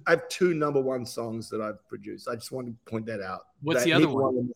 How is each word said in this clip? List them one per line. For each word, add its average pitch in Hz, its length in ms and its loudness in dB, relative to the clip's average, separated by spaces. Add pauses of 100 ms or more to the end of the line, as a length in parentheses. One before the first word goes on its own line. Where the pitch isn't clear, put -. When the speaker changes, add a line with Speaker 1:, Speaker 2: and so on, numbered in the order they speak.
Speaker 1:
I - 40 4
have 165 180 4
two 180 240 2
number 147 300 2
one 131 240 -2
songs 113 420 -6
that 110 140 -4
I've 107 260 -8
produced. 101 400 -12
I 123 60 -4
just 113 180 -10
want 131 140 -8
to 120 80 -10 (160)
point 113 160 -4
that 110 160 -6
out. 92 180 -8 (220)
Speaker 2:
What's 143 180 2
Speaker 1:
That - 60 2
Speaker 2:
the 165 80 6
other 165 100 8
Speaker 1:
neither 143 100 2
Speaker 2:
one? 135 80 4
Speaker 1:
one 135 120 4
of - 20 -2
them 123 200 -2